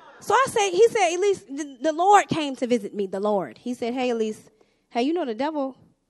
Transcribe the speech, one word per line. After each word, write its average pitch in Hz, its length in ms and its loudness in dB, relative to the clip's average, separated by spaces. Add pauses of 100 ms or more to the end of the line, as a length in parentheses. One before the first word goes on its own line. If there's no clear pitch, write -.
(200)
So - 140 -4
I 494 140 4
said, 403 220 0
he 381 180 6
said, 359 260 2
"Elise, 381 280 0
the, 277 380 -12
the 311 120 0
Lord 381 360 6
came 285 280 -4
to 254 100 -4
visit 220 280 -2
me, 196 120 -4
the 190 140 -6
Lord." 202 380 -2
He 247 160 -8
said, 240 200 -6
"Hey, 254 160 -2
Elise, 220 300 -4 (500)
hey, 240 120 -2
you 285 100 0
know 349 120 -2
the 233 100 -6
devil 269 420 -4 (340)